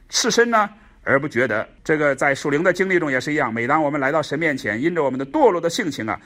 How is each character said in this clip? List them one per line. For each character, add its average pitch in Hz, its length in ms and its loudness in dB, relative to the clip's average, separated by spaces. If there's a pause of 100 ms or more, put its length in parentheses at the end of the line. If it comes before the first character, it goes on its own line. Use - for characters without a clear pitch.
赤 - 220 -2
身 233 180 4
呢， 214 220 2 (340)
而 131 140 2
不 143 100 -2
觉 127 180 0
得。 110 220 -2 (160)
这 160 120 2
个 147 180 2
在 139 200 0
属 151 140 -6
灵 143 140 0
的 185 100 2
经 190 160 0
历 185 100 2
中 160 120 -2
也 131 100 0
是 151 120 -4
一 151 40 0
样， 131 160 0
每 117 140 -4
当 151 160 2
我 143 80 0
们 147 100 -2
来 135 100 0
到 156 120 0
神 143 160 -4
面 156 180 0
前， 110 240 -4
因 170 140 0
着 160 100 0
我 135 60 2
们 127 80 -6
的 135 80 -6
堕 262 240 4
落 175 100 -2
的 170 80 0
性 170 220 -4
情 113 160 -8
啊， 101 200 -4